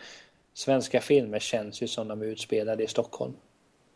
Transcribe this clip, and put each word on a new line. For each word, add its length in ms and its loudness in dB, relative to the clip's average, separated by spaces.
svenska 460 2
filmer 380 4
känns 440 -4
ju 60 -2
som 200 -4
de 140 -6
är 40 -2
utspelade 580 0
i 20 0
Stockholm. 480 -2